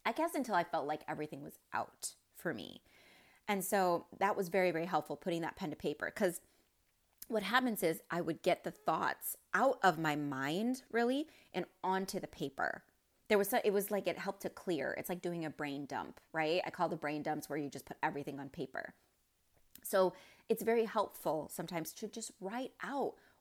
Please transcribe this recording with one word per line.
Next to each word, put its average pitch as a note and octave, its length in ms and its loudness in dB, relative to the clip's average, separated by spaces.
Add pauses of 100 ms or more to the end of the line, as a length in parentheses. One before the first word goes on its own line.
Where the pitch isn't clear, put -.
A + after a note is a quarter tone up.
I A3+ 60 2
guess D#4+ 220 0
until A#3+ 200 0
I F3 100 4
felt D3+ 220 -2
like D3+ 220 -4
everything D3+ 340 -6
was - 160 -14 (160)
out - 400 -6 (220)
for D#3+ 180 -4
me. A#1+ 260 -12 (640)
And G3 160 0
so F3+ 440 4 (140)
that G3 180 4
was F#3 100 0
very, F#3 220 4
very E3 160 0
helpful, D#3 300 0
putting E3+ 260 -2
that D#3+ 120 -4
pen F#3 140 -4
to D3 80 -4
paper, - 340 -2
'cause F3+ 300 0 (880)
what A3 140 0
happens A3+ 400 2
is E3 180 2 (100)
I E3+ 120 0
would D#3+ 180 -2
get - 240 2
the F3 60 -4
thoughts - 640 -2 (160)
out A#3+ 300 4
of E3 160 6
my D#3 180 2
mind, D3+ 760 0
really, B3+ 380 2 (240)
and - 140 -2 (160)
onto F#3+ 360 0
the - 80 -4
paper. - 580 -4 (440)
There G#3+ 80 6
was G3+ 140 4
so, B3 120 2
it G#3 80 4
was G3 200 2
like G3+ 160 -2
it E3+ 100 0
helped F#3 260 -6
to F#3+ 60 -4
clear. - 480 -2
It's - 140 -6
like F3+ 100 -4
doing E3+ 240 -2
a D3+ 60 -4
brain C#3+ 340 -6
dump, A#2+ 380 -8 (100)
right? D#3+ 320 2
I D#3+ 60 -6
call E3+ 180 0
the E3+ 80 -4
brain D3+ 260 -2
dumps D3+ 280 -4
where C#3+ 80 -2
you C#3+ 100 -2
just C3+ 160 -10
put - 180 -14
everything C#3+ 380 -2
on C#3 80 -10
paper. - 460 -8 (880)
So F#3 320 4 (340)
it's A3 140 0
very A3+ 240 4
helpful D#3+ 640 -2
sometimes E3 420 -6
to A3 160 -10
just A3 320 -10
write A#3 320 -6 (100)
out A#3+ 340 -2 (240)